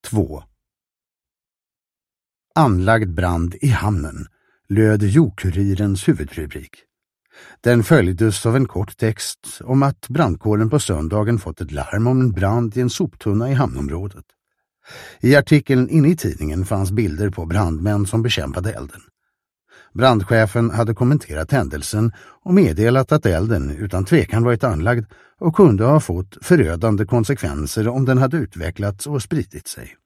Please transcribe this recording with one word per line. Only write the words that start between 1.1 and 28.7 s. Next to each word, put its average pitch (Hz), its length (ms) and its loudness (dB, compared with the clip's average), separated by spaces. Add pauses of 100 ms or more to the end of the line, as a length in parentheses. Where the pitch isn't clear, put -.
Anlagd 107 580 2
brand 85 480 -2
i 147 60 0
hamnen, 98 600 -2 (420)
löd 107 340 4
Jokurirens 98 1040 0
huvudrubrik. - 760 -6 (800)
Den 120 220 4
följdes 101 640 2
av 113 100 2
en 135 120 2
kort - 300 -6
text - 680 -6
om 131 200 2
att - 240 -2
brandkåren 110 640 0
på 147 100 2
söndagen 101 600 -2
fått - 220 -10
ett 76 100 -10
larm 92 360 -4
om 131 140 2
en 123 100 2
brand 107 460 -2
i 127 40 -2
en 123 80 0
soptunna 117 640 -4
i - 20 0
hamnområdet. 87 720 -4 (920)
I 131 160 4
artikeln 139 540 2
inne 151 180 4
i 175 80 2
tidningen 82 500 -4
fanns 95 260 -2
bilder 101 380 -2
på 87 160 -8
brandmän 95 600 -2
som 113 160 -2
bekämpade 95 520 -4
elden. 69 280 -14 (920)
Brandchefen 117 760 2
hade 110 240 -2
kommenterat 120 580 -2
händelsen 113 600 -2 (320)
och 180 100 0
meddelat 123 580 4
att 151 140 0
elden 87 440 0
utan 95 360 -4
tvekan 117 380 2
varit 120 200 0
anlagd 110 420 -2 (340)
och 160 160 0
kunde 117 280 6
ha 143 160 4
fått - 420 -6
förödande 104 640 2
konsekvenser 107 840 -2
om 127 180 -2
den 127 120 4
hade 135 200 2
utvecklats 101 680 -6